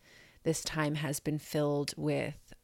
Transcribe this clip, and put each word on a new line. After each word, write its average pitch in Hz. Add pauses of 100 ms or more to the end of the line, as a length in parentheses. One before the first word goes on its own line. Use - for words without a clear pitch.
(420)
this 160
time 151
has 147
been 151
filled 147
with 147